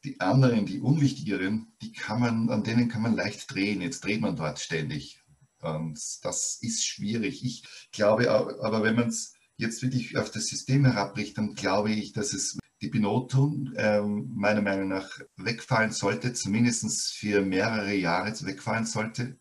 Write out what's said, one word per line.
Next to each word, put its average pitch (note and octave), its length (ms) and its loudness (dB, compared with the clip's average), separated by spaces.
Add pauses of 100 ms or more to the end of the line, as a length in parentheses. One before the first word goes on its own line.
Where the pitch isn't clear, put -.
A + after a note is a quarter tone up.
Die C3+ 160 -8
anderen, B2 460 4
die - 140 -4
unwichtigeren, A2+ 920 2 (100)
die A2 100 -10
kann A2+ 280 -4
man, A2+ 300 2
an G#2+ 140 0
denen A#2 240 2
kann A2 140 -2
man A2+ 120 2
leicht - 400 -4
drehen. G2 260 0
Jetzt E2+ 240 -6
dreht G2+ 160 -2
man E2+ 140 0
dort D2+ 240 -4
ständig. - 640 -6 (400)
Und D#2 380 -6 (240)
das - 380 -4
ist - 240 -2
schwierig. G#2+ 600 -4
Ich - 200 -6 (280)
glaube, A2 380 6
a-, - 320 2
aber A2 200 2
wenn A2+ 140 4
man's A2+ 380 0 (220)
jetzt A2+ 260 -4
wirklich B2+ 340 -2
auf G#2+ 140 -2
das - 160 -6
System C3+ 380 2
herabbricht, G#2 540 2
dann G#2 160 -2
glaube G#2 380 2
ich, G#2 200 -4
dass G#2+ 200 -4
es - 260 -4 (220)
die - 80 -6
Benotung, B2+ 880 2
ähm, G#2 580 2
meiner G#2 260 2
Meinung G2 280 0
nach F#2+ 320 -6 (160)
wegfallen A#2 560 0
sollte, A2 400 0
zumindest A2+ 800 0
für G2+ 300 2
mehrere G2+ 520 0
Jahre F#2 400 0 (100)
wegfallen A2 420 -2
sollte. A2+ 540 -4